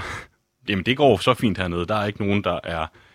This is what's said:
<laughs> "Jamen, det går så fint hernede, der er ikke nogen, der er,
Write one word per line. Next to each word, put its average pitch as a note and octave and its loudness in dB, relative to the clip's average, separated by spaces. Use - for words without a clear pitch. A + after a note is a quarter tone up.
<laughs> - -16
"Jamen, F#2+ -2
det C3 2
går C3+ 6
så B2+ 2
fint A2 0
hernede, F2 -2
der G#2 -2
er G#2 -2
ikke G#2 -4
nogen, G2+ 0
der F2 -2
er, D#2+ -4